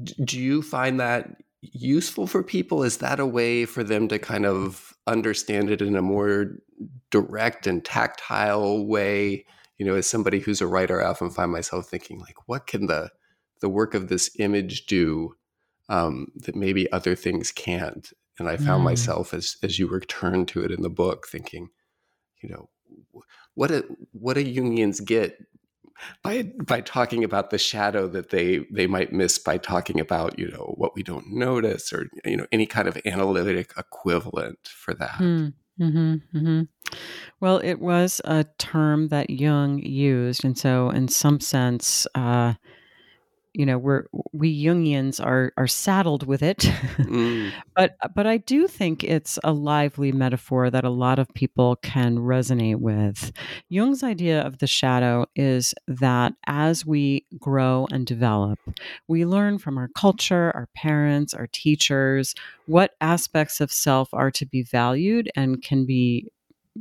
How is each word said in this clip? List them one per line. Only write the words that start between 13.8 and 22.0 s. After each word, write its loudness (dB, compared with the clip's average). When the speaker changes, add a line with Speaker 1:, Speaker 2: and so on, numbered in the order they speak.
Speaker 1:
of -2
this -2
image -2
do, 0
um, -2
that -12
maybe 0
other 0
things -4
can't?" -8
And -4
I -2
found 2
Speaker 2:
Mm. 4
Speaker 1:
myself, 0
as, -6
as -2
you 0
return -2
to -6
it -4
in -6
the -2
book, -2
thinking, -14